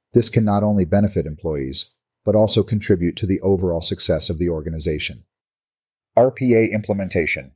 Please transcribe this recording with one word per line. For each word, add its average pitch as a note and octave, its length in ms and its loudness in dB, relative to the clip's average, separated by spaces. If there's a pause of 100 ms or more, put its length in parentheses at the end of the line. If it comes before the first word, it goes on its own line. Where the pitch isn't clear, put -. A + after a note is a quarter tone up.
(120)
This A#2 160 2
can A2+ 160 2
not G#2 180 2
only G#2 220 2
benefit G2 400 0
employees, D2 720 -6 (280)
but G#2 120 0
also G#2+ 280 4
contribute F#2 540 0
to - 100 -4
the F#2 140 -2
overall F2+ 400 0
success - 480 -2
of E2 100 -4
the F2 120 0
organization. D#2+ 720 -6 (920)
R B2 140 6
P B2+ 220 0
A A2+ 140 6
implementation, F#2+ 880 -4